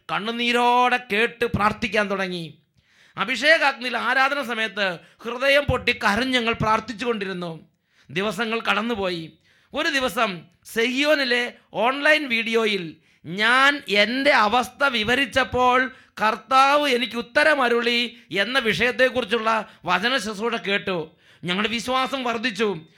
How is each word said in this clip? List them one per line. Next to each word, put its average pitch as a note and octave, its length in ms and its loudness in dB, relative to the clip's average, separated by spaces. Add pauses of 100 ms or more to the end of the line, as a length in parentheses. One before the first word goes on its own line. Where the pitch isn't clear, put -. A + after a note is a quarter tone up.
(120)
കണ്ണുനീരോടെ A#3+ 880 2 (120)
കേട്ട് A3 340 0
പ്രാർത്ഥിക്കാൻ G#3 640 0
തുടങ്ങി. F3+ 460 -6 (600)
അഭിഷേകാഗ്നിയിൽ B3+ 800 0
ആരാധന C4 440 0
സമയത്ത് G#3+ 580 -4 (240)
ഹൃദയം C4+ 460 2
പൊട്ടി B3 220 0
കരഞ്ഞ് A#3+ 420 0
ഞങ്ങൾ A#3 200 0
പ്രാർത്ഥിച്ചുകൊണ്ടിരുന്നു. G#3 1120 -4 (440)
ദിവസങ്ങൾ G#3+ 480 -2
കടന്നുപോയി. G3+ 760 -4 (400)
ഒരു D#4 160 -2
ദിവസം A3 520 -2 (240)
സെഹിയോനിലെ B3 880 0 (200)
ഓൺലൈൻ C#4+ 560 0
വീഡിയോയിൽ A3 640 -2 (300)
ഞാൻ B3+ 640 2
എൻ്റെ A#3 420 2
അവസ്ഥ A#3+ 520 2
വിവരിച്ചപ്പോൾ B3+ 1080 2 (300)
കർത്താവ് C4+ 680 2
എനിക്ക് A#3+ 260 -2
ഉത്തരമരുളി A#3+ 1040 2 (220)
എന്ന A#3+ 200 0
വിഷയത്തെക്കുറിച്ചുള്ള A3+ 1080 0 (160)
വചന F#3 320 0
ശുശ്രൂഷ A3 360 -4
കേട്ടു. G3 580 -4 (320)
ഞങ്ങളുടെ F#3+ 260 -2
വിശ്വാസം B3+ 540 -2
വർദ്ധിച്ചു. A3 640 -2 (120)